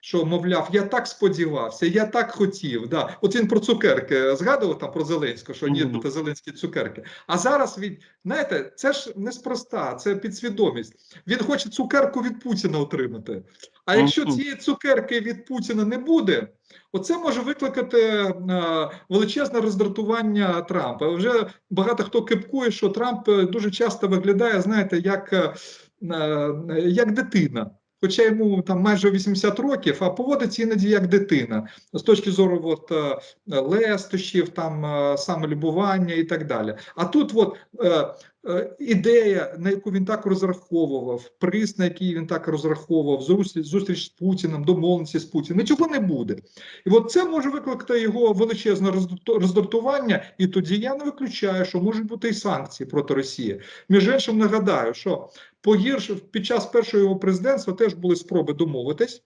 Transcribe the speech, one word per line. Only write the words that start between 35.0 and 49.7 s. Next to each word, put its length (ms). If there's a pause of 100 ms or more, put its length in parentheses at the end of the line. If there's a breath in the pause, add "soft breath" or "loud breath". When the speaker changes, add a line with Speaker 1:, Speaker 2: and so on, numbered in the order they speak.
Speaker 1:
самолюбування 960
і 100
так 220
далі. 280 (220 loud breath)
А 80
тут 300
от, 220 (240 loud breath)
е, 340 (340 loud breath)
е, 300
ідея, 800
на 120
яку 200
він 140
так 220
розраховував, 1120
приз, 400
на 60
який 300
він 120
так 220
розраховував, 760
зустріч, 440
зустріч 380
з 40
Путіним, 560
домовленості 540
з 60
Путіним, 360
нічого 260
не 140
буде. 360 (500 loud breath)
І 40
от 200
це 140
може 260
викликати 500
його 320
величезне 580
роздрату-, 480
роздратування, 840 (160 loud breath)